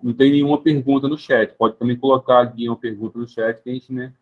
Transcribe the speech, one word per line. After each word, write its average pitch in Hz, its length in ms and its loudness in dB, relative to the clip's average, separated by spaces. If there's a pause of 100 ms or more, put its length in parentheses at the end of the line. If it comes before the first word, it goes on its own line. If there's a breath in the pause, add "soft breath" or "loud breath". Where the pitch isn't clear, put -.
não 120 80 -2
tem 135 180 4
nenhuma 143 320 2
pergunta 139 460 0
no 147 100 -6
chat, 113 380 0
pode 110 220 0
também 120 180 -2
colocar 131 460 2
aqui 117 260 -4
uma 117 80 -6
pergunta 110 420 -10
no 117 80 -8
chat 113 340 -6
que 123 100 -12
a - 20 -6
gente, 127 200 -12
né, 127 300 -10